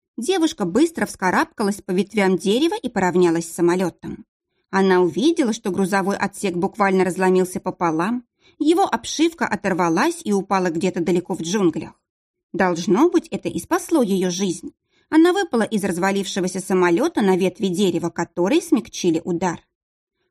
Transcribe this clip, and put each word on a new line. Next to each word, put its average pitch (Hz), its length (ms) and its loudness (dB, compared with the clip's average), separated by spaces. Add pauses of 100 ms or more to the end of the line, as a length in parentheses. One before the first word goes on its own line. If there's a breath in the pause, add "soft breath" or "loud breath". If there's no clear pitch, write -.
(180)
Девушка 311 460 -2
быстро 220 420 0
вскарабкалась 202 720 -2
по - 120 -8
ветвям 190 440 0
дерева 262 380 0
и - 140 -6
поравнялась 175 600 2
с - 60 -16
самолётом. 175 720 -2 (440)
Она 190 300 4
увидела, 226 520 2
что - 180 -6
грузовой 190 460 0
отсек 196 380 -4
буквально 190 500 0
разломился 185 560 0
пополам, 180 640 -4 (340 soft breath)
его 339 260 2
обшивка - 600 -2
оторвалась 190 800 0
и 208 80 -2
упала 190 380 0
где-то 175 300 -2
далеко 175 340 0
в 165 80 -8
джунглях. 170 580 -2 (520)
Должно 180 580 2
быть, 359 180 -2
это - 200 -8
и 165 100 -6
спасло 320 440 0
её 185 280 0
жизнь. 180 420 -6 (380)
Она 330 220 6
выпала 349 300 0
из 196 220 -2
развалившегося 190 760 -2
самолёта 185 600 0
на 190 160 4
ветви 185 320 -2
дерева, 170 420 0
которые 190 520 -2
смягчили 180 600 -2
удар. 165 360 -4 (720)